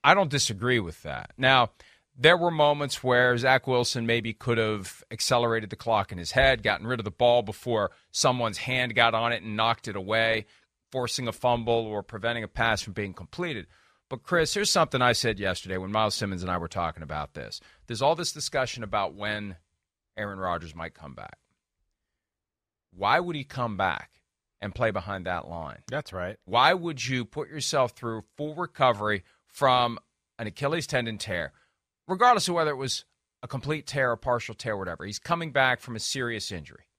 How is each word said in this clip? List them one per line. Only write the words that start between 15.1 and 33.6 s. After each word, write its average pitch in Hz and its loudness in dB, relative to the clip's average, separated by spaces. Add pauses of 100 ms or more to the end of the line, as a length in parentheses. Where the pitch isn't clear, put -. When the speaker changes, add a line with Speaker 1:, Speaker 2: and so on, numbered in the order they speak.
Speaker 1:
said 110 0
yesterday 92 -4
when 92 -6
Miles 107 2
Simmons 95 -4
and 92 -4
I 90 0
were 85 -6
talking 85 -6
about 76 -8
this. 57 -12 (280)
There's 117 -4
all 156 4
this 175 -6
discussion 131 -4
about 95 -2
when 104 -6 (600)
Aaron 101 -8
Rodgers 85 -4
might 82 -10
come 69 -18
back. - -18 (1600)
Why 107 4
would 175 -4
he 143 -6
come 120 -6
back 92 -2 (500)
and 98 -8
play 113 0
behind 95 -6
that 90 -4
line? 80 -10 (100)
Speaker 2:
That's 147 -8
right. 92 -8
Speaker 1:
Why 127 4
would 165 -4
you 123 -2
put - -8
yourself 135 0
through 113 -8 (140)
full 151 -8
recovery 107 0 (240)
from 123 2 (400)
an 110 -6
Achilles 143 -4
tendon 113 -2
tear, 87 -4 (560)
regardless 214 4
of 180 0
whether 160 2
it 135 -6
was 131 -6 (400)
a 127 -14
complete 139 -6